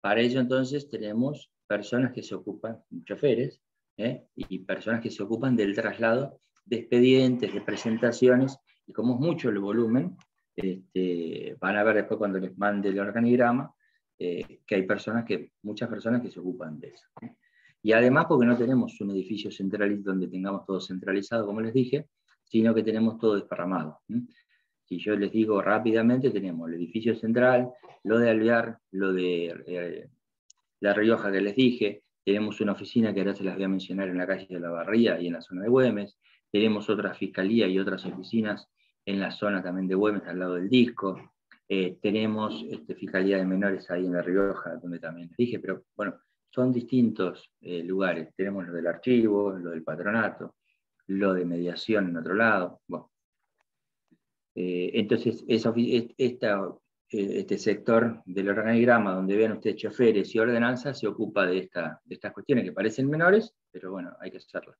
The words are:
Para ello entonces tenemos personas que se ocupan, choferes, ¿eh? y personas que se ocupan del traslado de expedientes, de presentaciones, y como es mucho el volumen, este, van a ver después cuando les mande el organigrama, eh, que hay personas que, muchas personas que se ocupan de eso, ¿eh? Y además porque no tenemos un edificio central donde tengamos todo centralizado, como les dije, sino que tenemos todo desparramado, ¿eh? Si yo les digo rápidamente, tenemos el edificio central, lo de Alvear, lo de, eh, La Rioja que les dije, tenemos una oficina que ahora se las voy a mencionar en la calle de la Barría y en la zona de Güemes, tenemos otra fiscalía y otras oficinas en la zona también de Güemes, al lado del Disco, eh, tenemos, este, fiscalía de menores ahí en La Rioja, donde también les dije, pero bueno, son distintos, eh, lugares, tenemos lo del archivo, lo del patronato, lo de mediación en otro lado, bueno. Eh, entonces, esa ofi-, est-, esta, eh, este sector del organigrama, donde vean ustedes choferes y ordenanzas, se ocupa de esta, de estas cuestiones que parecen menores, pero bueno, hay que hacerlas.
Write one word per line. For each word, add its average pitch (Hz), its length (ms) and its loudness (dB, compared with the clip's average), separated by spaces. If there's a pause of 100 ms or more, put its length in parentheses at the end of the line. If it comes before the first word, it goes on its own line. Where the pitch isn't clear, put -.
Para 104 200 2
ello 123 180 2
entonces 131 500 0
tenemos 113 600 -4 (160)
personas 120 440 -2
que 104 120 -10
se - 100 -10
ocupan, 104 460 -10 (260)
choferes, 123 560 0 (340)
¿eh? 117 300 -6 (100)
y - 300 -10
personas 110 360 -4
que 113 100 -6
se - 100 -10
ocupan 120 340 0
del 101 200 2
traslado 113 680 0 (240)
de 113 120 -2
expedientes, 123 760 4
de 101 80 -6
presentaciones, 123 960 2 (300)
y - 40 -20
como 120 220 0
es 123 60 -2
mucho 165 300 0
el 101 100 0
volumen, 113 580 0 (380)
este, 90 1040 -4
van 95 160 0
a 104 80 2
ver 107 140 4
después 101 200 0
cuando 101 220 -2
les 92 180 -8
mande 101 320 0
el 98 100 -2
organigrama, 120 720 2 (460)
eh, 87 480 -8
que 104 100 -2
hay 95 120 2
personas 110 360 -2
que, - 280 -6 (100)
muchas 107 280 -8
personas 113 340 -2
que 95 80 -10
se 92 80 -16
ocupan 82 400 -10
de 73 80 -18
eso, - 180 -20 (160)
¿eh? - 140 -16 (480)
Y 107 80 2
además 127 360 6
porque 127 200 6
no 120 100 4
tenemos 120 420 0
un 101 120 -4
edificio 101 400 -6
central 101 500 -2
donde 95 260 -2
tengamos 95 380 -6
todo 95 160 -4
centralizado, 98 640 -4
como 104 160 -4
les 113 120 -4
dije, 131 340 0 (360)
sino 113 300 4
que 110 80 2
tenemos 110 380 0
todo 107 160 4
desparramado, 90 640 -4 (100)
¿eh? 117 120 -4 (640)
Si 87 140 -8
yo 104 160 -2
les 101 160 -2
digo 107 300 2
rápidamente, 117 680 2
tenemos 90 380 -4
el 82 80 -6
edificio 107 400 -2
central, 123 540 2 (340)
lo 110 160 2
de 117 100 4
Alvear, 117 480 2 (140)
lo 95 220 0
de, 87 520 -2
eh, 87 440 -8 (720)
La 101 120 4
Rioja 107 380 2
que 98 80 0
les 101 160 0
dije, 120 480 2 (200)
tenemos 107 360 0
una 104 140 0
oficina 104 400 0
que 95 80 0
ahora 98 120 0
se 95 120 -8
las 90 100 -4
voy 95 80 -4
a 95 60 0
mencionar 95 400 -4
en 90 80 -4
la 90 100 -2
calle 92 200 -4
de 90 120 -10
la 85 100 -6
Barría 87 520 2
y 87 60 -4
en 85 60 -4
la 82 80 -8
zona 92 220 -10
de 110 60 -2
Güemes, 117 500 2 (320)
tenemos 107 380 2
otra 101 240 0
fiscalía 101 520 0
y 92 140 2
otras 95 260 -4
oficinas 104 640 -4 (360)
en 98 160 -2
la 92 100 -4
zona 101 320 -2
también 92 240 -4
de 92 80 0
Güemes, 104 300 2
al 90 140 -8
lado 90 160 -4
del 92 140 -4
Disco, 117 640 2 (340)
eh, 95 340 -2
tenemos, 107 680 -2
este, - 240 -12
fiscalía 98 440 0
de 92 80 0
menores 95 440 -2
ahí 90 160 -2
en 90 80 -2
La 87 80 0
Rioja, 90 540 0
donde 85 240 -12
también 85 300 -14
les - 80 -18
dije, 120 220 -2
pero 95 260 -8 (100)
bueno, 104 240 -6 (320)
son 127 220 0
distintos, 113 880 0
eh, 87 220 -8
lugares, 87 520 -2
tenemos 95 320 -4
lo 87 60 -12
del 85 140 -4
archivo, 101 640 2
lo 87 180 -8
del 80 100 -8
patronato, 92 760 -4 (500)
lo 98 260 2
de 90 120 0
mediación 87 640 -2
en 85 80 -4
otro 82 180 -2
lado, 104 500 2
bueno. - 240 -10 (1500)
Eh, 90 440 -2
entonces, 110 480 -2
esa 113 260 0
ofi-, 120 240 0
est-, 113 180 -2
esta, 117 460 -2 (480)
eh, 101 300 -2
este 98 180 -2
sector 113 680 2
del 95 260 -4
organigrama, 110 680 4
donde 95 200 0
vean 110 180 4
ustedes 104 240 -4
choferes 110 580 2
y - 20 4
ordenanzas, 120 600 0
se 110 80 -4
ocupa 101 400 -2
de 92 100 0
esta, 82 480 -6
de - 80 -14
estas - 200 -12
cuestiones 113 300 0
que 92 80 -6
parecen 113 380 -2
menores, 180 460 2 (160)
pero 95 220 -12
bueno, 87 260 -12
hay 92 100 -12
que 92 80 -16
hacerlas. - 420 -14